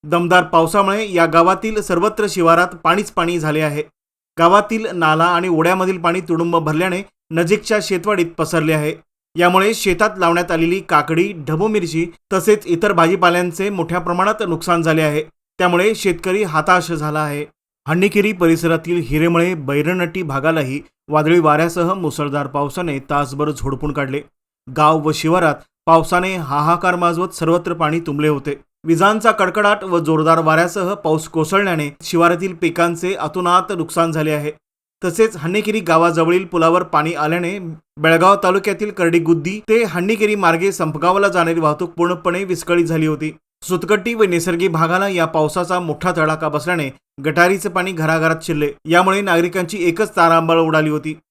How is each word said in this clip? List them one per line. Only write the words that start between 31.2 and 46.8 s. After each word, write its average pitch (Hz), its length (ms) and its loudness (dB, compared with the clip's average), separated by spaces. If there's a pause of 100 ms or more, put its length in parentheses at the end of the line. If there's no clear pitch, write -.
कोसळल्याने 160 640 -2 (120)
शिवारातील 170 520 0
पिकांचे 170 600 -2
अतोनात 180 640 -2
नुकसान 165 340 -2
झाले 156 200 -2
आहे. 147 200 -4 (540)
तसेच 220 320 0
हन्नेकिरी 202 420 -2
गावाजवळील 170 680 2
पुलावर 170 380 2
पाणी 160 300 0
आल्याने 170 460 -4 (380)
बेळगाव 165 460 4
तालुक्यातील 196 480 0
करडी 170 280 2
गुद्दी 165 400 0 (100)
ते 226 140 4
हन्नीकिरी 208 520 0
मार्गे 180 360 2
संपगावला 175 560 0
जाणारी 170 320 0
वाहतूक 156 300 0
पूर्णपणे 175 540 -2
विस्कळीत 175 420 0
झाली 160 200 0
होती. 156 320 -4 (260)
सुतकट्टी 185 500 -2
व 220 100 2
निसर्गी 175 440 0
भागाला 170 400 0
या 175 180 0
पावसाचा 165 540 -2
मोठा 175 320 -4
तडाखा 156 380 -2
बसल्याने 147 400 -2 (360)